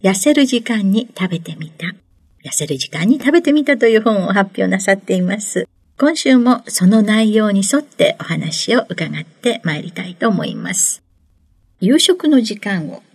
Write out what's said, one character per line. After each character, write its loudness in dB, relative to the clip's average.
痩 2
せ 2
る 4
時 0
間 -2
に 0
食 -4
べ -4
て -14
み -12
た、 -12
痩 -16
せ -4
る -4
時 -10
間 -2
に 0
食 0
べ 4
て 2
み 0
た 0
と 2
い 6
う 2
本 2
を -2
発 0
表 0
な 0
さ 0
っ 2
て -4
い 0
ま -2
す。 -6
今 2
週 2
も 2
そ 0
の 6
内 2
容 2
に 2
沿 2
っ -4
て 0
お -10
話 -2
を 0
伺 -6
っ -10
て -6
ま -2
い -8
り -12
た -12
い -14
と -2
思 -2
い -8
ま -10
す。 -4
夕 4
食 2
の 4
時 -6
間 -6
を -16